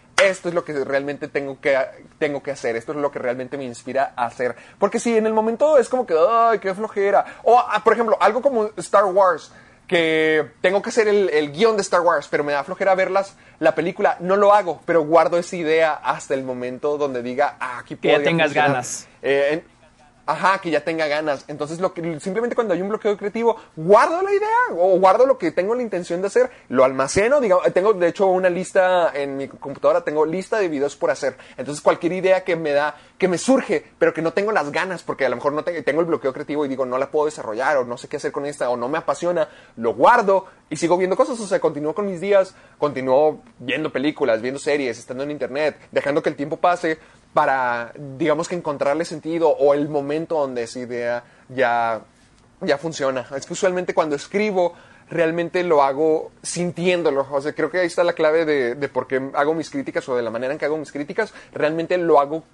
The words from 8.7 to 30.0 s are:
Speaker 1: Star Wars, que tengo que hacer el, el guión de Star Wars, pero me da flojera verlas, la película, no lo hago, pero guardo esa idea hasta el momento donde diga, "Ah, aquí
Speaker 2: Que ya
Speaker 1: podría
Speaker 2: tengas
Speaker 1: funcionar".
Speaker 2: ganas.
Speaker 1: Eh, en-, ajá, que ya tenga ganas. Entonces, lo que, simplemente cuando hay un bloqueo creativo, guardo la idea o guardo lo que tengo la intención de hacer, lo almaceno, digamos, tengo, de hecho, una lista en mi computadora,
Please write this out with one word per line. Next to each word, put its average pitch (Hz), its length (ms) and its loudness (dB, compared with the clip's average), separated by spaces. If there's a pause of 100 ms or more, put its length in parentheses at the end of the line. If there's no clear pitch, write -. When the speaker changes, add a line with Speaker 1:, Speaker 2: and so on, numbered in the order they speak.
Speaker 1:
Star 196 260 2
Wars, 185 480 2 (340)
que 156 640 2 (120)
tengo 190 200 2
que 214 60 -6
hacer 226 200 2
el, 202 200 4
el 151 240 0
guión 220 240 2
de 202 60 -2
Star 190 180 2
Wars, 160 300 2
pero 156 120 0
me 147 100 -2
da 139 120 -2
flojera 190 300 0
verlas, 190 420 0 (220)
la 156 160 2
película, 165 460 0
no 185 160 0
lo 202 180 6
hago, 180 320 0
pero 165 180 2
guardo 165 340 4
esa 180 180 -6
idea 160 360 2
hasta 147 400 -4
el 135 100 -2
momento 127 540 -6
donde 135 260 -4
diga, 127 380 -2
"Ah, 127 200 -10
aquí 147 160 -14
Speaker 2:
Que - 120 -2
ya 156 60 6
Speaker 1:
podría 147 160 2
Speaker 2:
tengas 165 180 2
Speaker 1:
funcionar". 147 220 2
Speaker 2:
ganas. - 360 -6 (160)
Speaker 1:
Eh, 139 300 2
en-, - 240 -8 (520)
ajá, 180 320 0
que 170 120 -6
ya 147 100 2
tenga 160 240 -2
ganas. 147 400 -2
Entonces, 147 320 -8
lo 185 160 -2
que, 170 80 -10 (160)
simplemente 220 380 -4
cuando 220 180 0
hay 175 80 -2
un 196 60 -4
bloqueo 208 280 -2
creativo, 220 380 -2 (220)
guardo 233 460 4
la 392 100 0
idea 403 160 0 (280)
o 175 220 4
guardo 190 260 6
lo 269 140 2
que 160 140 -2
tengo 190 240 -2
la 254 60 -4
intención 180 380 -6
de 196 60 -4
hacer, 240 240 0 (180)
lo 127 140 4
almaceno, 135 580 2
digamos, 180 320 2
tengo, 190 200 2
de 175 160 2
hecho, 190 180 2
una 185 240 2
lista 180 640 2
en 139 220 -4
mi 139 100 -6
computadora, 147 540 0